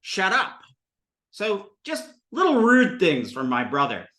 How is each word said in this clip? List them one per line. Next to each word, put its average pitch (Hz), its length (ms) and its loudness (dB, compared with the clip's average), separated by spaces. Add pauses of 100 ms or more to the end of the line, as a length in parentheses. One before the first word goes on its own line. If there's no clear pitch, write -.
Shut 190 300 -2
up. 240 280 -4 (680)
So 202 400 -6 (140)
just 302 200 -6 (280)
little 294 300 2
weird 247 380 4
things 135 320 0
from 131 160 -6
my 123 160 -2
brother. 127 440 -4 (100)